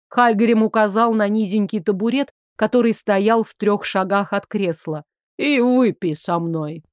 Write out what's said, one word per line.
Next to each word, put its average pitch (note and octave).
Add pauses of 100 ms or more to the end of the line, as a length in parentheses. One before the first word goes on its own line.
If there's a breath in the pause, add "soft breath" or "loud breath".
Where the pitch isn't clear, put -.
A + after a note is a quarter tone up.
Хальгрим A#3
указал A3
на G#3
низенький G#3
табурет, A3 (240)
который A#3
стоял G#3+
в -
трёх G#3
шагах G3
от G3+
кресла. E3 (340)
«И C#4+
выпей A#3+
со E3+
мной». D#3+ (100)